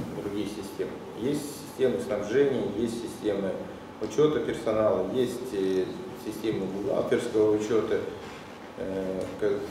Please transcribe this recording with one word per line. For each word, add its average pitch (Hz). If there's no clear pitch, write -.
других 101
систем. -
Есть 143
системы 120
снабжения, 113
есть 113
системы 98
учёта 139
персонала, 107
есть, -
э, 95
системы 101
бухгалтерского 104
учёта, 107
э, 95
как, 104